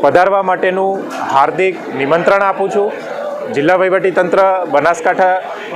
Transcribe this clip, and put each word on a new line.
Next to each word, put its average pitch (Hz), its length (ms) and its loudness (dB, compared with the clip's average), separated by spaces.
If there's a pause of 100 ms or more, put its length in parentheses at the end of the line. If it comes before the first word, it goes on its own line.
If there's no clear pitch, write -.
પધારવા 180 460 4
માટેનું 190 540 -2 (300)
હાર્દિક 156 420 2 (240)
નિમંત્રણ 175 500 2
આપું 190 260 -2
છું. 208 140 0 (680)
જિલ્લા 170 260 2
વહીવટી 185 360 0
તંત્ર 185 240 2 (320)
બનાસકાંઠા 175 640 2 (400)